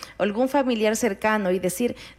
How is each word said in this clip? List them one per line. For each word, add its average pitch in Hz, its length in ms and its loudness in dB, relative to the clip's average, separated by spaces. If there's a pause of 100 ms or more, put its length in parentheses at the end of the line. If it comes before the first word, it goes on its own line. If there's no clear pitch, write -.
(180)
algún 208 300 0
familiar 240 480 2
cercano 214 560 0
y 185 80 2
decir, 202 380 -2 (220)